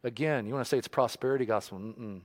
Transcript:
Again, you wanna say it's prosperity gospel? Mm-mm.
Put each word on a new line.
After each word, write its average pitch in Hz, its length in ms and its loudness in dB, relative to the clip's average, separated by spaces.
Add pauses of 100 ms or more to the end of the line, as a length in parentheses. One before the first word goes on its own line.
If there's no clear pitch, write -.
Again, 123 440 0
you 120 60 -4
wanna 131 120 -2
say 135 140 4
it's - 80 -4
prosperity 135 580 2
gospel? 107 320 0
Mm-mm. 104 480 -10